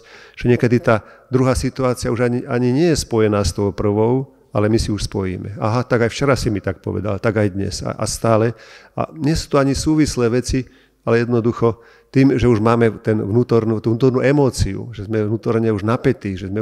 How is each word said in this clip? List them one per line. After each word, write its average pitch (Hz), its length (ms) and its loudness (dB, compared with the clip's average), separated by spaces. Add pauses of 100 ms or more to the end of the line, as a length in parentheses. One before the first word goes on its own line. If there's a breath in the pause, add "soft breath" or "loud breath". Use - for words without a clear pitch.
(340 loud breath)
že - 160 -12
niekedy 120 320 2
tá 113 240 2 (240 loud breath)
druhá 127 240 2
situácia 127 560 -4
už 120 160 0
ani, 120 160 -2
ani 123 320 0
nie 165 160 2
je - 160 0
spojená 107 380 2
s 90 100 -2
tou 101 160 0
prvou, 110 640 0 (160)
ale 107 160 0
my 113 140 2
si - 100 -4
už 101 160 -4
spojíme. 98 560 -6
Aha, 117 240 -2
tak 117 220 0
aj - 20 -2
včera 139 240 0
si - 160 -2
mi 101 80 -2
tak 95 240 -6
povedal, 98 400 -4
tak 110 160 0
aj 104 160 2
dnes 98 320 -6
a, - 80 -6
a - 160 -6
stále. 113 420 0 (460 loud breath)
A 117 160 -2
nie 156 240 -2
sú - 140 -8
to 143 100 2
ani 135 160 0
súvislé 151 480 0
veci, 123 400 -2 (400 soft breath)
ale 117 160 2
jednoducho 113 560 0 (320 soft breath)
tým, 135 240 4
že 120 160 4
už 110 80 4
máme 113 400 2
ten 110 220 0
vnútornú, 113 580 2
tú 113 160 -2
vnútornú 127 300 2
emóciu, 120 640 0
že 104 160 -12
sme 107 160 -2
vnútorne 113 480 0
už 101 160 -2
napätí, 117 480 0
že 95 160 -10
sme 104 120 -4